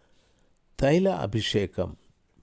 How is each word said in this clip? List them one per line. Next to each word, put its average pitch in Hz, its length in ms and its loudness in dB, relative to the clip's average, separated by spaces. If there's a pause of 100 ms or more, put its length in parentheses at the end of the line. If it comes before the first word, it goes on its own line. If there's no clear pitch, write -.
(800)
తైల 170 280 4
అభిషేకం, 101 880 -2 (460)